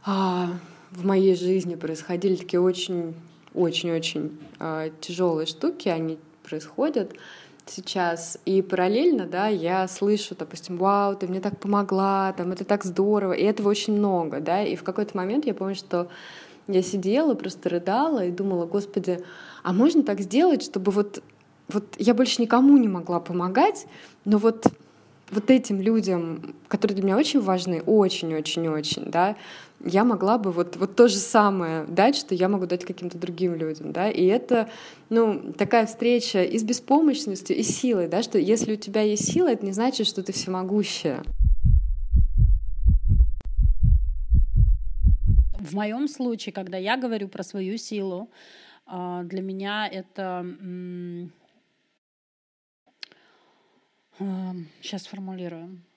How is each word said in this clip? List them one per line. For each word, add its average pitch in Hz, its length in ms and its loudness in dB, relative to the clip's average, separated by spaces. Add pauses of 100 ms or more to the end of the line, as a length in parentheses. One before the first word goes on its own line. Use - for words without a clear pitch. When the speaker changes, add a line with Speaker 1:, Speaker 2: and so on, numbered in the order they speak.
Speaker 1:
а, 185 420 -2 (440)
в 180 140 -12
моей 190 300 4
жизни 180 400 -2
происходили 170 600 -4
такие 180 240 -4
очень, 180 540 -2 (400)
очень-очень, 165 840 -4 (220)
э, 160 300 -6 (100)
тяжёлые 170 460 -2
штуки, 277 420 -6
они 160 300 -4 (300)
происходят 220 640 -4 (520)
сейчас. 170 800 -6
И 190 160 2
параллельно, 190 640 0
да, 180 220 -2
я 185 400 -2
слышу, 202 500 -2
допустим: - 400 -12
«Вау, 196 380 0
ты 196 120 -6
мне 190 120 -4
так 202 200 -6
помогла, 196 760 0
там, 180 160 -6
это 190 120 -8
так 202 200 -2
здорово». 190 500 0
И - 100 -2
этого 208 260 0
очень 208 280 -2
много, 175 420 -2
да. 170 240 -2
И 175 120 -4
в - 80 -16
какой-то 208 320 -6
момент 214 300 -2
я 220 80 -2
помню, 196 220 -6
что 175 320 -6 (600)
я 185 140 2
сидела, 202 520 0
просто - 360 -8
рыдала 208 560 -2
и 175 60 -2
думала: 180 340 -2
Господи, 185 540 -4 (440)
а 180 80 -2
можно 277 320 4
так 202 160 -2
сделать, 269 440 2
чтобы 196 280 -2
вот, 202 300 -2 (460)
вот 202 160 -4 (140)
я 226 160 4
больше 247 280 2
никому 254 360 8
не 233 100 4
могла 175 320 -2
помогать, 185 680 0 (380)
но 208 140 4
вот, 226 280 0 (680)
вот 208 180 -2
этим 247 300 4
людям, 185 720 -2 (140)
которые 202 280 0
для 190 100 -2
меня 196 120 2
очень 294 220 2
важны, 185 460 -2
очень-очень-очень, 165 1200 0
да, 190 260 0 (480)
я 190 200 2
могла 220 340 2
бы 202 120 -2
вот, 175 260 -2
вот 196 200 -4
то 247 120 8
же 196 80 2
самое 190 680 0
дать, 202 320 2
что - 180 -4
я 180 140 2
могу 190 180 0
дать 180 180 -4
каким-то 175 340 -10
другим 175 360 -4
людям, 156 380 -8
да, 180 180 -2
и - 140 0
это, 226 440 2 (420)
ну, 220 420 2
такая 220 340 2
встреча 233 560 0
и 180 160 0
с 220 60 -2
беспомощностью, 247 920 0
и - 60 -2
с 214 60 -2
силой, 196 400 0
да, 175 140 0
что 214 160 -2
если 214 340 0
у 214 40 -2
тебя 214 260 -4
есть 214 280 0
сила, 349 180 2
это 214 160 0
не 196 80 -4
значит, 226 340 -2
что - 160 -4
ты 190 100 -8
всемогущая. 185 880 -4 (4000)
Speaker 2:
В 165 160 -8
моём 214 340 -2
случае, 247 440 -6
когда 190 260 -8
я 202 180 0
говорю 226 320 -4
про 196 140 -12
свою 196 360 -6
силу, 196 520 -8 (560)
а, 180 360 -10
для 180 180 -8
меня 196 480 -6
это, 185 520 -10 (200)
м, 180 720 -12 (2750)
ам, 185 480 -8 (160)
щас 190 220 -12
сформулирую. 180 760 -14 (160)